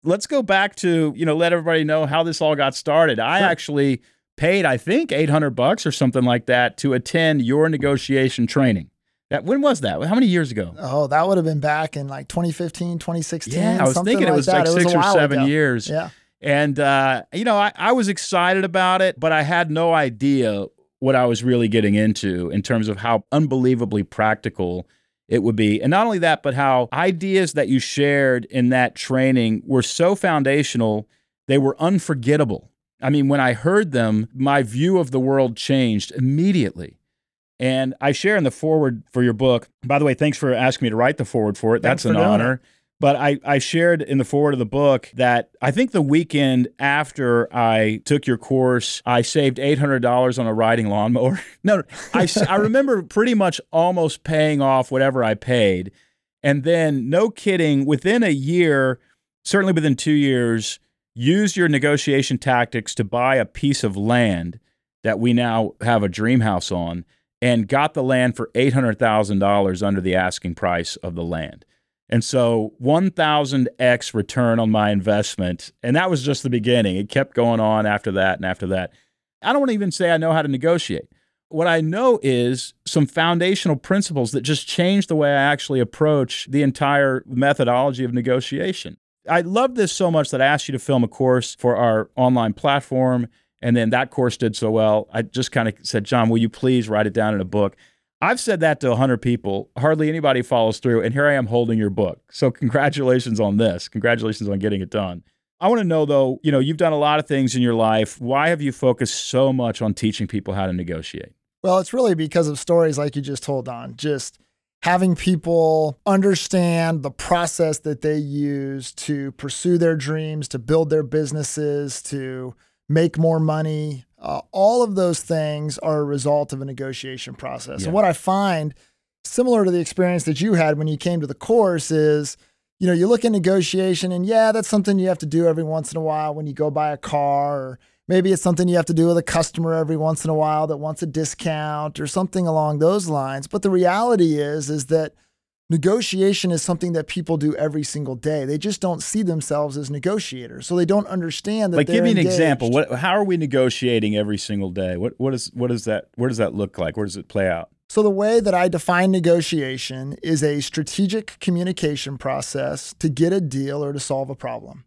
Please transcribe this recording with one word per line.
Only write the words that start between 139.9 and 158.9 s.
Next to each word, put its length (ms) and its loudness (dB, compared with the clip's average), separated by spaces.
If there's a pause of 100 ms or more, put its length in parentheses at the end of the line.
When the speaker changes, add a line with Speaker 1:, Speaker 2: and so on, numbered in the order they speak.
Speaker 2:
once 280 -2
in 60 -2
a 40 0
while 320 0
that 120 -4
wants 220 -8
a 60 -4
discount 920 -6
or 80 -6
something 380 -2
along 340 0
those 260 2
lines. 400 -4
But 160 -6
the 80 0
reality 720 2
is, 280 -4
is 180 -4
that 280 0 (560)
negotiation 800 0
is 120 -2
something 320 -4
that 140 -2
people 280 -4
do 200 0
every 260 -2
single 340 -8
day. 300 -4
They 100 -2
just 240 -6
don't 220 -4
see 200 -4
themselves 540 -4
as 140 -8
negotiators. 760 -6
So 100 -2
they 100 4
don't 200 2
understand 640 -4
that 40 0
Speaker 1:
Like, 120 4
give 80 2
Speaker 2:
they're 80 4
Speaker 1:
me 80 4
an 60 4
example. 500 2
Speaker 2:
engaged. 220 2
Speaker 1:
What, 100 -4
how 100 0
are 140 2
we 120 0
negotiating 800 0
every 220 -2
single 320 -4
day? 260 -4
What, 220 -4
what 160 -2
is, 180 -8
what 180 -4
is 140 -4
that, 300 -4
where 140 -2
does 100 -4
that 160 0
look 240 -6
like? 180 -4
Where 80 -4
does 140 -10
it 100 -16
play 220 -2
out? 180 -6 (220)
Speaker 2:
So 120 0
the 80 4
way 300 2
that 140 0
I 140 0
define 420 0